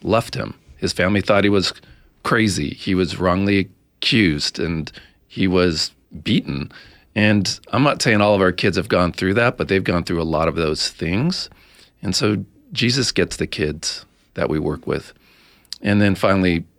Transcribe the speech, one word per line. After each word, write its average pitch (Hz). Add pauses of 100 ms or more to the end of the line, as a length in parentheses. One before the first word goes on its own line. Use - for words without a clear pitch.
left 110
him. - (240)
His 95
family 95
thought 101
he 101
was 98 (520)
crazy. 98
He -
was 90
wrongly 95 (260)
accused, 85
and 82 (360)
he -
was 90 (300)
beaten. 71 (440)
And 104 (140)
I'm 123
not 139
saying 110
all 104
of 98
our 92
kids 90
have 90
gone 87
through 92
that, 120
but -
they've 95
gone 87
through 82
a 82
lot 80
of 82
those 78
things. 110 (540)
And 92
so 104 (260)
Jesus 123
gets -
the -
kids - (300)
that 82
we 78
work 76
with. 69 (680)
And 104
then 98
finally 92 (140)